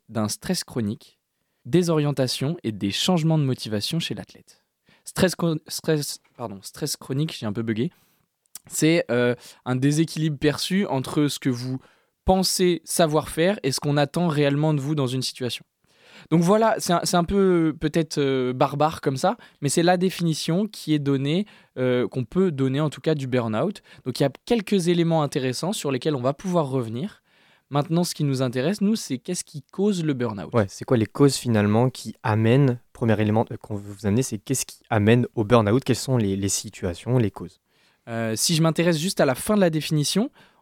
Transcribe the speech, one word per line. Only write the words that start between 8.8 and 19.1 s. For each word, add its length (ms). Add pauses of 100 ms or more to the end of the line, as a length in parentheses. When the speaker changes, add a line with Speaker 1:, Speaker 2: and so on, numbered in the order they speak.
Speaker 1:
euh, 240 (300)
un 100
déséquilibre 600
perçu 500
entre 400
ce 100
que 120
vous 300 (460)
pensez 600
savoir 440
faire 320
et 100
ce 80
qu'on 180
attend 300
réellement 460
de 60
vous 160
dans 120
une 160
situation. 420 (640)
Donc 140
voilà, 340
c'est 160
un, 100
c'est 140
un 60
peu, 460
euh, 40
peut-être, 460
euh, 340
barbare 480
comme 160